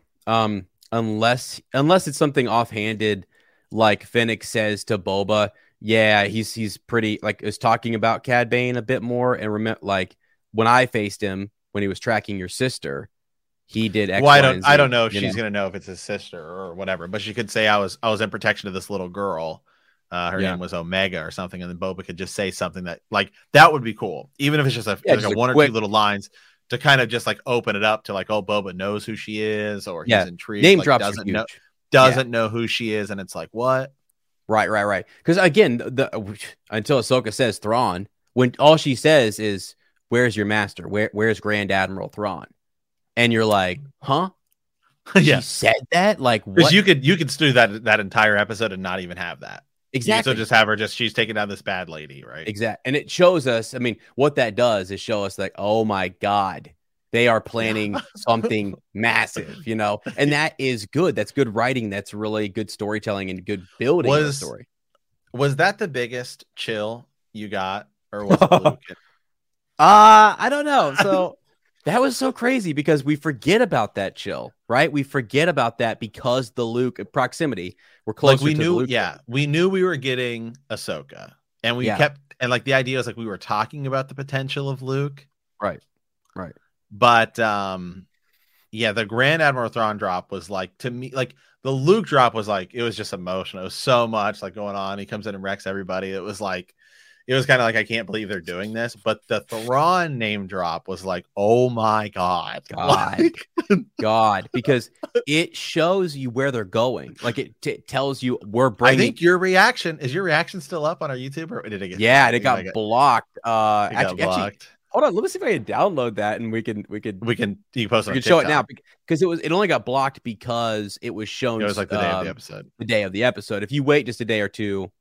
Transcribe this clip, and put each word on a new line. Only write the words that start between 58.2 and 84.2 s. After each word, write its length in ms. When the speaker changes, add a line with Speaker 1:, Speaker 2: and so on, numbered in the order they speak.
Speaker 1:
massive," 720
you 100
know? 260
And 160
that 240
is 300
good. 280
That's 160
good 240
writing. 340
That's 240
really 360
good 200
storytelling 600
and 160
good 200
building 320
of 60
the 80
Speaker 2:
Was, 120
Speaker 1:
story. 300
Speaker 2:
was 260
that 200
the 100
biggest 560
chill 500
you 160
got, 400
or 140
was 160
it 100
Speaker 1:
<laughs> 120
Speaker 2:
Luke? 160
Speaker 1:
Uh, 580
I 120
don't 160
know. 320
Speaker 2:
<laughs> 40
Speaker 1:
So 360
that 160
was 160
so 140
crazy 420
because 300
we 120
forget 460
about 340
that 200
chill, 360
right? 240
We 120
forget 460
about 280
that 220
because 520
the 140
Luke 340
proximity, 640
we're 60
Speaker 2:
Like, 40
Speaker 1:
closer 280
Speaker 2:
we 80
Speaker 1:
to 40
the 60
Speaker 2:
knew, 140
Speaker 1:
Luke 120
Speaker 2:
yeah, 220
Speaker 1:
thing. 160
Speaker 2:
we 200
knew 220
we 140
were 120
getting 640
Ahsoka, 640
and 140
we 80
Speaker 1:
Yeah. 120
Speaker 2:
kept, 220
and, 100
like, 140
the 100
idea 240
was, 80
like, 120
we 100
were 100
talking 480
about 240
the 60
potential 520